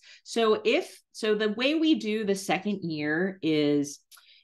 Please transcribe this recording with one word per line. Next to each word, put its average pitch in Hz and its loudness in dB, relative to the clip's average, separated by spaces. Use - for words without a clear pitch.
So 220 2
if, - -2
so 220 -2
the 214 0
way 254 0
we 320 2
do 220 -2
the 196 0
second 190 -4
year 160 -2
is 147 2